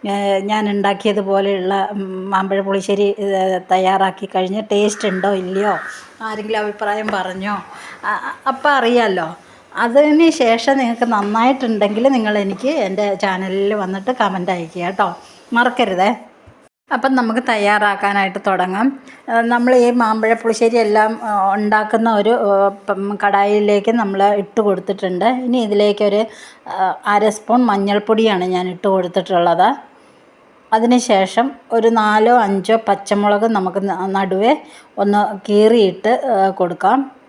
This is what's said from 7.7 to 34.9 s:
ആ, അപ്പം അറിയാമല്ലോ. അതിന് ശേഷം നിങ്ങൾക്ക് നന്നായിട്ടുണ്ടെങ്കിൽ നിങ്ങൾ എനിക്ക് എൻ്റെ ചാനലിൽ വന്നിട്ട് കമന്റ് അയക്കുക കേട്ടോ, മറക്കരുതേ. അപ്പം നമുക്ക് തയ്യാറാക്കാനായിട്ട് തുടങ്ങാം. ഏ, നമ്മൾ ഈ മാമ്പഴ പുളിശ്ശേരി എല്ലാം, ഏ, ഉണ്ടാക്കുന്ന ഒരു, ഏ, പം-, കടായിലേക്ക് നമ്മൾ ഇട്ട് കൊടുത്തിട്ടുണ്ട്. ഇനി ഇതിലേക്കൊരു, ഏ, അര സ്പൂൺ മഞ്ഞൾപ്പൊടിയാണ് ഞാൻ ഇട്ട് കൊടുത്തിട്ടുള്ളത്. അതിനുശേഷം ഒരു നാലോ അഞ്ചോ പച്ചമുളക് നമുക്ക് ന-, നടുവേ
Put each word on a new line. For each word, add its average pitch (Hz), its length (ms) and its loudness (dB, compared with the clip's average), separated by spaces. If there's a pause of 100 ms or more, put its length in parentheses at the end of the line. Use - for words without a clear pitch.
ആ, 214 300 -6 (140)
അപ്പം 269 240 0
അറിയാമല്ലോ. 226 640 0 (400)
അതിന് 302 540 4
ശേഷം 247 480 2
നിങ്ങൾക്ക് 240 260 0
നന്നായിട്ടുണ്ടെങ്കിൽ 226 1040 0
നിങ്ങൾ 214 300 2
എനിക്ക് 196 300 -2
എൻ്റെ 202 460 -2
ചാനലിൽ 190 600 -2
വന്നിട്ട് 196 360 -6 (100)
കമന്റ് 190 300 -2
അയക്കുക 175 320 -6
കേട്ടോ, 185 340 -2 (360)
മറക്കരുതേ. 226 640 0 (800)
അപ്പം 269 200 0
നമുക്ക് 240 340 0
തയ്യാറാക്കാനായിട്ട് 202 1000 0
തുടങ്ങാം. 190 540 -2 (280)
ഏ, 233 120 -4
നമ്മൾ 240 340 2
ഈ 247 160 6
മാമ്പഴ 226 440 2
പുളിശ്ശേരി 226 420 0
എല്ലാം, 214 360 4
ഏ, 202 420 0
ഉണ്ടാക്കുന്ന 214 600 2
ഒരു, 208 160 2
ഏ, 202 380 2 (200)
പം-, 202 380 -4
കടായിലേക്ക് 208 680 2
നമ്മൾ 196 300 0
ഇട്ട് 202 380 0
കൊടുത്തിട്ടുണ്ട്. 190 640 -2
ഇനി 254 340 0
ഇതിലേക്കൊരു, 208 580 2
ഏ, - 680 -6 (200)
അര 208 220 2
സ്പൂൺ 233 380 0
മഞ്ഞൾപ്പൊടിയാണ് 202 800 0
ഞാൻ 185 240 -2
ഇട്ട് 180 200 -4
കൊടുത്തിട്ടുള്ളത്. 180 880 2 (960)
അതിനുശേഷം 226 800 2 (200)
ഒരു 226 160 2
നാലോ 220 500 4
അഞ്ചോ 196 380 0 (120)
പച്ചമുളക് 202 640 0
നമുക്ക് 190 380 -2
ന-, 185 180 -4
നടുവേ 196 500 0 (420)